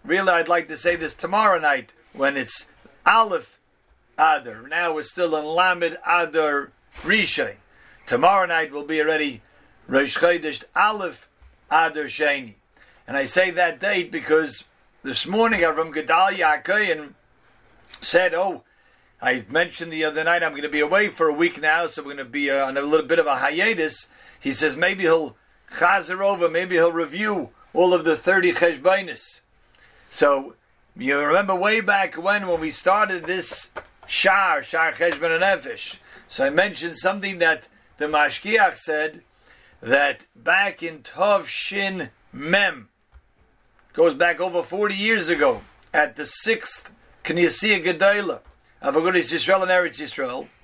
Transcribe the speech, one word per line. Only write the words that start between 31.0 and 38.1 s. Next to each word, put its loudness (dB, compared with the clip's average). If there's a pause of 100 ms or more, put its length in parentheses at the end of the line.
remember 2
way 0
back 0
when, -2
when -2
we -6
started 0
this -8 (380)
Shar, 2
Shar -2
Cheshbon 0
Nefesh. -4 (320)
So -2
I 2
mentioned -2
something -4
that 0 (300)
the -6
Mashgiach 2